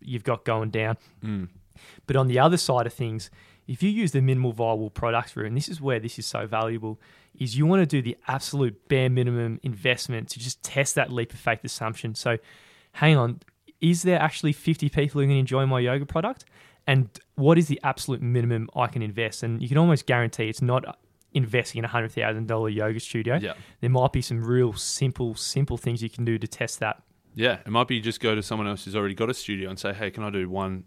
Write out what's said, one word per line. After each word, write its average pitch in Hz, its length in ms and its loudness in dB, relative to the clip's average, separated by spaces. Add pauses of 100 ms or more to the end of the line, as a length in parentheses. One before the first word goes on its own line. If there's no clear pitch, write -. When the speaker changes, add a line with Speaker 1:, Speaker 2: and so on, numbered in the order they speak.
Speaker 1:
you've 120 220 -8
got 120 200 -2
going 110 280 -2
down. 110 260 0 (260)
Speaker 2:
Mm. 98 260 -4 (580)
Speaker 1:
But 139 80 0
on 131 120 4
the 123 120 4
other 165 180 6
side 123 300 0
of 117 60 -10
things, 110 360 -6 (380)
if 123 160 -6
you 196 80 4
use 208 200 0
the 139 100 2
minimal 127 320 2
viable 110 360 0
product 117 460 -2
route, 107 120 -6
and 113 100 -4
this 147 120 -2
is 165 120 -10
where 131 180 0
this 117 180 -10
is 123 80 -10
so 110 220 -6
valuable, 110 520 -4 (380)
is 117 200 -4
you 151 100 4
wanna 185 180 6
do 143 160 0
the 120 160 -6 (100)
absolute 131 600 -4
bare 131 220 4
minimum 120 520 0
investment 120 680 -2
to - 100 -12
just 123 240 -10
test - 320 -2
that 131 160 0
leap 120 220 -2
of - 60 -16
faith 113 240 -2
assumption. 110 520 -6
So 117 220 -2 (560)
hang 156 240 6
on, 120 240 0 (400)
is 170 200 4
there 180 180 4
actually 151 340 2
fifty 151 360 0
people 143 320 0
who 139 60 4
can 139 80 6
enjoy 131 320 2
my 131 120 2
yoga 131 280 0
product? 196 380 -4 (420)
And 131 220 4 (240)
what 151 240 6
is 170 100 6
the 143 160 -2
absolute 135 380 -2
minimum 117 540 0
I 123 120 2
can 120 140 -4
invest? 110 400 -4
And 113 200 -4
you 123 60 -6
can 135 120 2
almost 165 260 6
guarantee 117 440 0
it's - 120 -4
not 127 380 0 (340)
investing 117 460 0
in 113 60 -2
a - 20 -2
hundred 113 240 -2
thousand 110 360 -2
dollar 110 220 0
yoga 110 300 -2
studio. 117 420 -2
Speaker 2:
Yeah. 101 120 -6 (280)
Speaker 1:
There 120 80 0
might 127 240 4
be 127 80 0
some 117 220 -4
real 120 300 2
simple, 120 600 -4
simple 131 420 -2
things 117 260 -4
you 113 80 -4
can 120 140 -6
do 113 120 0
to 107 100 -6
test - 340 -6
that. 110 200 -4 (360)
Speaker 2:
Yeah, 113 280 2
it - 40 -8
might 117 200 2
be 127 60 0
you 113 60 -2
just 110 200 -4
go 113 120 2
to 107 100 -2
someone 107 240 -4
else 101 180 -6
who's 98 100 -6
already 101 200 0
got 110 140 0
a 127 40 0
studio 95 360 -6
and 92 80 -10
say, 101 160 -4
"Hey, 101 160 -6
can 110 140 -8
I 104 60 -6
do 95 200 -2
one 95 380 -4